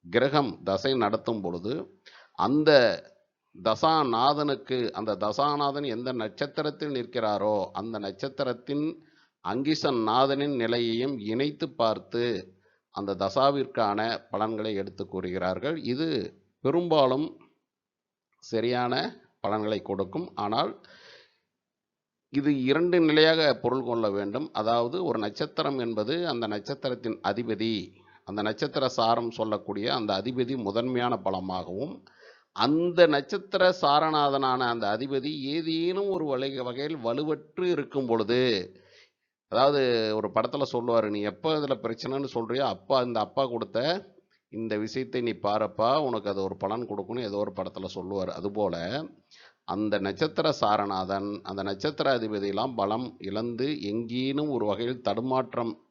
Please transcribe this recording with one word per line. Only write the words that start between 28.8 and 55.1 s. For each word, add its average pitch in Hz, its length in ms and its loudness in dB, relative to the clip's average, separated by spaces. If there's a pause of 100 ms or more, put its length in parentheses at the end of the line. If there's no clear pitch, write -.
சாரம் 117 420 2
சொல்லக்கூடிய 107 640 -4
அந்த 107 200 -2
அதிபதி 123 420 -2
முதன்மையான 120 600 0
பலமாகவும், 92 800 -4 (600)
அந்த 165 500 2
நட்சத்திர 185 680 0
சாரநாதனான 143 960 4
அந்த 117 220 -2
அதிபதி 135 420 -2 (140)
ஏதேனும் 165 640 -2
ஒரு 170 160 -2
வலை-, 135 380 -2
வகையில் 139 340 -6
வலுவற்று 151 720 -2
இருக்கும் 139 400 0
பொழுது, 113 320 4 (1120)
அதாவது 139 280 6 (340)
ஒரு 107 140 0
படத்துல 120 380 0
சொல்லுவாரு, 117 440 2
"நீ 104 120 -2
எப்ப 104 320 0
இதுல 143 240 0
பிரச்சனைன்னு 127 540 -4
சொல்றியோ, 120 360 -2
அப்பா, 104 340 2
இந்த 120 180 0
அப்பா 127 260 0
கொடுத்த 110 320 -2 (760)
இந்த 113 260 -4
விஷயத்தை 123 420 -4
நீ 117 180 0
பாரப்பா, 107 520 0 (120)
உனக்கு 110 280 -2
அது 98 120 -2
ஒரு 95 140 -4
பலன் 104 300 -4
கொடுக்கும்னு" 104 400 -6
ஏதோ 101 120 -4
ஒரு 101 140 -2
படத்துல 92 400 -8
சொல்லுவாரு. 92 380 -4
அதுபோல 101 460 -2 (920)
அந்த 104 300 0
நட்சத்திர 101 540 0
சாரநாதன், 101 760 0 (140)
அந்த 95 200 -8
நட்சத்திர 135 500 -2
அதிபதியெல்லாம் 107 600 -2
பலம் 110 320 -2 (120)
இழந்து 117 500 -4 (140)
எங்கேனும் 127 680 -2
ஒரு 113 160 0
வகையில் 120 360 -2
தடுமாற்றம் 120 720 -2 (180)